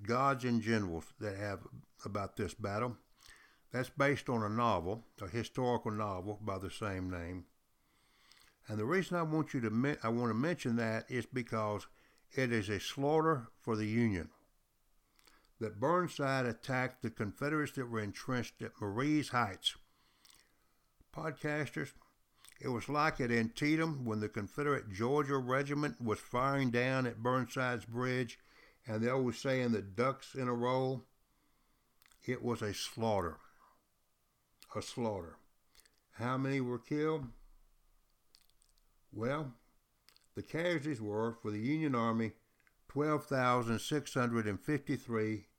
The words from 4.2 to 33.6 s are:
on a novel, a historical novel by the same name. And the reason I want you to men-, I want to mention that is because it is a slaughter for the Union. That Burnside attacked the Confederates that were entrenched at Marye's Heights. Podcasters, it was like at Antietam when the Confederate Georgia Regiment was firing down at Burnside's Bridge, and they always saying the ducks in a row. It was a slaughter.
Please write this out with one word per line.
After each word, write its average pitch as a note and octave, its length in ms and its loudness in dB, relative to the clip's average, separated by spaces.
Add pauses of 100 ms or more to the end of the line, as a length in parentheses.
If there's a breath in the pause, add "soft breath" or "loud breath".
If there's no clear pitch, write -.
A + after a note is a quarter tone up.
on A#2 140 2
a G#2 60 0
novel, G#2+ 560 2 (140)
a G2 80 -8
historical A#2 640 0
novel G#2 500 -4
by G2 180 -2
the F#2 100 -6
same F#2 400 -4
name. F2+ 360 -6 (1200 soft breath)
And A2 100 -4
the G#2+ 80 0
reason F3+ 320 0
I E3+ 60 0
want D#3 320 0
you C3 60 0
to A2+ 100 2
men-, C3 320 2
I A2+ 60 0
want A#2+ 200 2
to G#2+ 60 2
mention C3+ 400 0
that A2 340 0
is B2+ 160 -2
because A2 640 -2 (460 soft breath)
it B2+ 180 2
is G#2+ 180 2
a G2 100 0
slaughter D3 680 2 (120)
for A2+ 160 0
the G#2+ 120 0
Union. G#2+ 420 2 (1300 soft breath)
That G#2 200 -6
Burnside C#3 640 2
attacked B2+ 560 -2
the A2+ 80 -2
Confederates C#3 640 -2
that B2 180 -6
were A2+ 120 -2
entrenched A2+ 600 -4
at - 180 -10
Marye's C3 500 2
Heights. A2+ 460 0 (1400 soft breath)
Podcasters, D3+ 800 -4 (680 loud breath)
it B2+ 60 -4
was A#2 200 -2
like D3 320 2
at A#2+ 120 2
Antietam D3 760 2
when G#2+ 140 0
the G#2 100 -2
Confederate A2 640 -2
Georgia C3+ 460 2
Regiment C#3+ 640 0
was G#2+ 200 0
firing C3+ 500 2
down B2+ 380 2
at A2+ 160 -6
Burnside's B2 640 0
Bridge, B2 520 -2 (480 soft breath)
and A2 160 -2
they A#2+ 80 4
always B2+ 280 2
saying B2+ 340 2
the G#2 100 2
ducks A#2 540 -2
in B2+ 120 0
a B2 60 2
row. C3 500 2 (1200)
It B2 200 -4
was A#2 180 0
a G2+ 120 -2
slaughter. G2 640 0 (1400 soft breath)